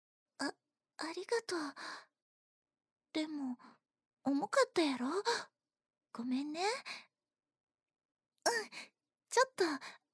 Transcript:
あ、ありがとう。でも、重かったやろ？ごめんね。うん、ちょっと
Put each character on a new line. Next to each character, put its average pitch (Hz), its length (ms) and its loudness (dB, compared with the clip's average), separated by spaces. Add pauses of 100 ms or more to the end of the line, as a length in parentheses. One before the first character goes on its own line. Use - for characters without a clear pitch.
(400)
あ、 277 60 -4
あ - 680 -10
り 359 120 -6
が 466 160 2
と 370 160 -2
う。 294 180 -4 (1400)
で 311 160 0
も、 277 300 -2 (680)
重 277 240 2
か 539 180 4
っ - 60 -2
た 359 100 4
や 269 160 2
ろ？ 247 100 0 (1040)
ご 233 100 -8
め 254 200 0
ん 302 100 -6
ね。 330 80 -4 (1800)
う 403 40 4
ん、 453 200 2 (600)
ち 480 120 4
ょ - 40 8
っ - 100 -6
と 370 100 2 (480)